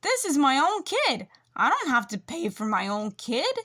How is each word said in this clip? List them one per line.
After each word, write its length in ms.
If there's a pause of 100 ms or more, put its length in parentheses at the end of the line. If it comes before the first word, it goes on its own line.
this 220
is 140
my 200
own 240
kid. 440 (300)
I 120
don't 220
have 180
to 100
pay 300
for 160
my 240
own 240
kid. 520